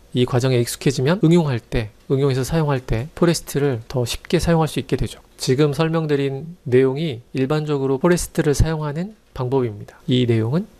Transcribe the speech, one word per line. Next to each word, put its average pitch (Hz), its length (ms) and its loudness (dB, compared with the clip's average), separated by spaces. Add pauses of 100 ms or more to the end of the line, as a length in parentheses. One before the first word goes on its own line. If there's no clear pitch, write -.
(140)
이 123 120 2
과정에 127 340 0
익숙해지면 143 640 0
응용할 156 340 4
때, 113 300 -4 (200)
응용해서 135 360 0
사용할 147 340 0
때 123 360 -4
포레스트를 143 760 0
더 123 160 -2
쉽게 - 340 -2
사용할 160 300 2
수 - 100 -8
있게 - 160 -4
되죠. - 240 -4 (160)
지금 143 380 2
설명드린 156 880 -2
내용이 131 580 2 (120)
일반적으로 139 640 0
포레스트를 165 560 2
사용하는 156 600 -2 (200)
방법입니다. 123 760 -4
이 123 180 2
내용은 120 420 0 (120)